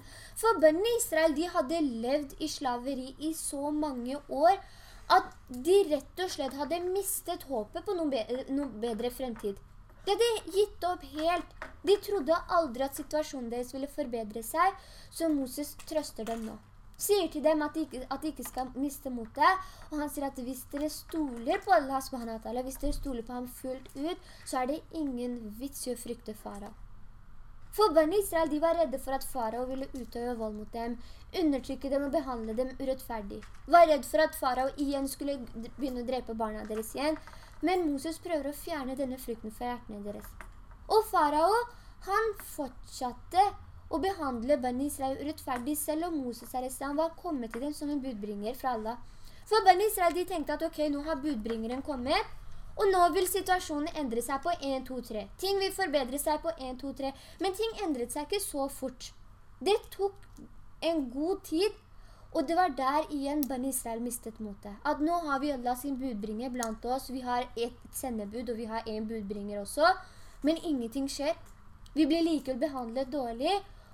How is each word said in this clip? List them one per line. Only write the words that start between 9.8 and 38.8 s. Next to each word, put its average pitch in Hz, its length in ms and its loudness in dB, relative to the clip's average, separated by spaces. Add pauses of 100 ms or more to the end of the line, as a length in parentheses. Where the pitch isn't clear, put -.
De 392 100 4
hadde 427 400 2
gitt 403 340 2
opp 349 160 -2 (120)
helt. 330 520 0 (160)
De 381 200 8
trodde 330 320 2 (220)
aldri 269 280 2
at 269 100 -4
situasjonen 294 560 -4
deres 247 220 -4
ville 269 180 -4
forbedre 226 520 -4
seg, 370 440 2 (240)
så 330 200 0
Moses 277 420 -2 (140)
trøster 294 400 -2
dem 226 200 -4
nå. 220 80 -10 (420)
Sier 403 320 4
til 294 140 0
dem 311 180 6
at 294 160 -2
de 320 80 0
ikke, 254 140 -8 (100)
at 269 140 -4
de 311 80 -2
ikke 254 140 -10
skal 254 280 -6
miste 277 400 -4
motet, 302 520 4 (240)
og 302 100 -2
han 294 100 -2
sier 285 160 -4
at 269 160 -6
hvis 262 300 -8
dere 285 180 -2
stoler 294 720 -2
på 427 140 0
Allah 269 260 2
subhanahu 233 380 -6
wa - 20 -16
ta'ala, 240 240 -4
hvis 269 160 -8
dere 285 140 2
stoler 247 260 -4
på 247 140 -8
ham 247 100 -6 (140)
fullt 262 340 -8
ut, 302 300 -4 (200)
så 262 200 0
er 285 80 0
det 320 60 -4 (240)
ingen 247 340 -4 (240)
vits 277 260 -8
i 254 60 -2
å 240 80 -8
frykte 233 340 -8
farao. 208 380 -12 (1040)
For 415 180 8
Bani 320 240 8
Israel, 330 320 4
de 294 80 2
var 330 220 6
redde 262 180 2
for 269 160 -4
at 262 160 -2
farao 240 380 -2
ville 269 240 -4
utøve 240 480 -4
vold 214 180 -4
mot 214 160 -10
dem, 233 220 -4 (460)
undertrykke 277 500 0
dem 277 160 2
og 269 80 2
behandle 240 420 -4
dem 262 220 0
urettferdig. 226 640 -6 (260)
Var 339 220 10
redd 254 160 2
for 311 160 4
at 311 100 2
farao 262 400 0
igjen 277 320 0
skulle 277 320 -4 (380)
begynne 247 260 -2
å 233 60 -6
drepe 240 260 -2
barna 214 320 -2
deres 220 320 -4
igjen, 302 220 2 (420)
men 359 300 4
Moses 311 320 -4
prøver 294 260 -2
å 294 140 -6
fjerne 269 340 -4